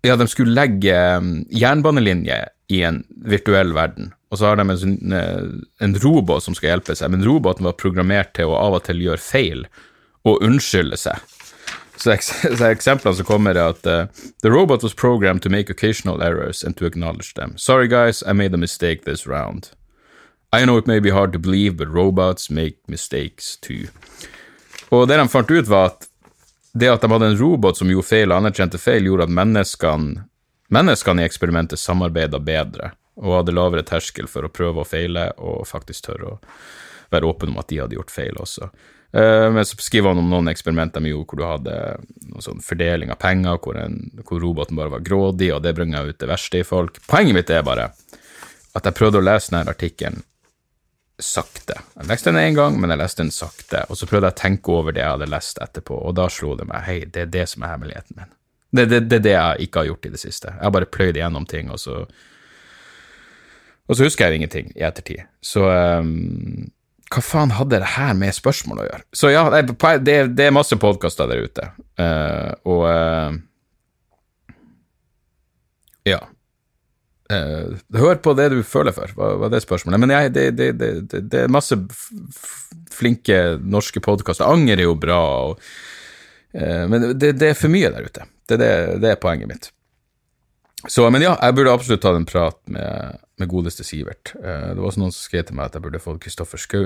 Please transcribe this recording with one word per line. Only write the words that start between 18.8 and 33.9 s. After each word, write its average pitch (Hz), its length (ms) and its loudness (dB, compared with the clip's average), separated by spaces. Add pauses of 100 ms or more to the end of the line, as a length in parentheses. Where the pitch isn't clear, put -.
this - 220 -8
round. 67 440 -8 (840)
I 120 120 4
know 123 120 6
it 107 100 0
may 110 120 4
be 101 100 4
hard 95 240 2
to 87 60 -4
believe, 92 380 0
but 78 160 -6
robots 92 560 2
make 78 280 -4 (100)
mistakes - 720 -8
too." - 300 -12 (1000)
Og 123 180 6
det 143 100 4
de 139 100 4
fant 120 240 0
ut 160 160 4
var 95 240 6
at - 160 -20 (680)
det 120 100 4
at 117 140 4
de 113 100 2
hadde 110 220 4
en 101 60 2
robot 120 380 2
som 92 120 2
gjorde 92 180 0
feil 107 240 4
og 90 60 4
anerkjente 95 420 0
feil, 107 300 2
gjorde 92 160 2
at 85 80 -2
menneskene, 87 960 0 (440)
menneskene 104 520 4
i 82 40 2
eksperimentet 85 540 -2
samarbeidet 82 640 -2
bedre, - 480 -6 (240)
og 90 220 0
hadde 87 180 0
lavere 87 260 0
terskel - 480 -6